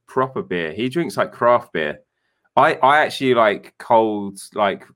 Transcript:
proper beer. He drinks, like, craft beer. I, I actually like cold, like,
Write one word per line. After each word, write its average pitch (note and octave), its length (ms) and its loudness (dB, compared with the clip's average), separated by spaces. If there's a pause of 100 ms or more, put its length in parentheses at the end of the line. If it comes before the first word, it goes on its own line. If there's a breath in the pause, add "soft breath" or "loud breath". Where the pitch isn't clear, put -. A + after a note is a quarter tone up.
proper B2+ 380 -4
beer. E2+ 300 -6
He A#2 160 -4
drinks, E3 280 -6
like, G#2+ 140 -2
craft A#2+ 420 0
beer. D2+ 280 -4 (540)
I, D3 200 4
I C#3+ 240 4
actually C3+ 360 0
like G#2+ 440 0
cold, G#2+ 600 0 (140)
like, G2 300 -2 (120)